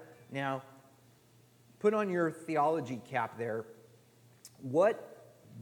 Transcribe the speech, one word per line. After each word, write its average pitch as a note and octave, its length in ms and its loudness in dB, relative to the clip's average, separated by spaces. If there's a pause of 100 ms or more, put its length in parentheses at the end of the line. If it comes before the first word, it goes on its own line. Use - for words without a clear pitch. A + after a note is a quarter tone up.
(300)
Now, C3+ 320 -4 (1160)
put G#3 140 4
on G#3 140 2
your F3 220 2
theology D3 800 0
cap A#2 260 -4
there. A2+ 280 -2 (1000)
What E3+ 720 0 (280)